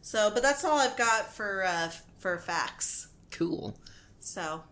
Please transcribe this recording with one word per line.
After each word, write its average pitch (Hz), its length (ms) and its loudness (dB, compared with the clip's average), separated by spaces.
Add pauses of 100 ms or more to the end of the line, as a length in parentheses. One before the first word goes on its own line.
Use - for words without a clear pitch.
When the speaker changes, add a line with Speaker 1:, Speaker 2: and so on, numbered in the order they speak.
Speaker 1:
So, 214 240 2
but 240 80 2
that's 277 220 4
all 302 160 4
I've 254 160 2
got 226 380 2
for, 196 320 -4
uh, 170 220 0
f-, - 160 -10 (160)
for 180 180 -2
facts. - 680 -2 (220)
Speaker 2:
Cool. - 480 -4 (440)
Speaker 1:
So. 160 500 -2